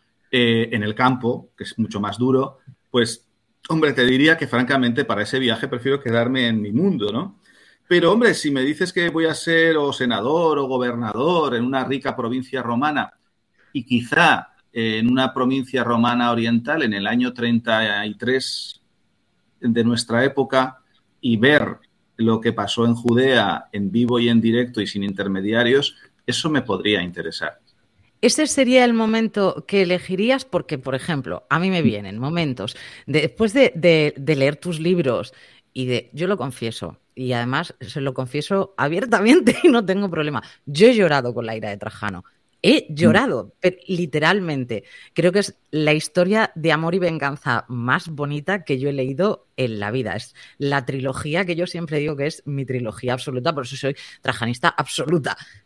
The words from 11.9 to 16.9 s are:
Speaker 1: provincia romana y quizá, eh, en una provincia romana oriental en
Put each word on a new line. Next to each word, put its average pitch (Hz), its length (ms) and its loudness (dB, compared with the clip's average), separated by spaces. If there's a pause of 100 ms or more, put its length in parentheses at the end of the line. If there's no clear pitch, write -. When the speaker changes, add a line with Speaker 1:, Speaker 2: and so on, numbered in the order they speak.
Speaker 1:
provincia 127 440 -4
romana 120 520 -2 (600)
y 123 120 -6
quizá, 127 640 2 (240)
eh, 113 260 -2
en 117 100 2
una 131 240 2
provincia 127 520 -2
romana 120 480 2
oriental 117 500 0
en 113 100 0